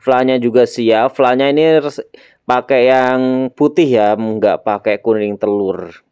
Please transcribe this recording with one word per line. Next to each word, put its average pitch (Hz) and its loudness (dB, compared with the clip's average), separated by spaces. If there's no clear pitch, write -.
Flannya 131 0
juga 120 2
siap. 113 0
Flannya 135 0
ini 151 2
res-, 143 -4
pakai 127 2
yang 127 2
putih 147 0
ya, 107 2
nggak 107 -2
pakai 104 -4
kuning 104 -4
telur. 95 -4